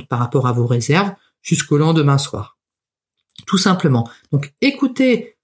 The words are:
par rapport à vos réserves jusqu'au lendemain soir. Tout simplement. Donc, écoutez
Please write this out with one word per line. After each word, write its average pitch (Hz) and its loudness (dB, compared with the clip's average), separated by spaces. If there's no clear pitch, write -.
par 120 -4
rapport 120 -2
à 123 0
vos 120 0
réserves 143 0
jusqu'au - -2
lendemain 151 2
soir. - -6
Tout 196 0
simplement. 156 0
Donc, 143 -4
écoutez 262 0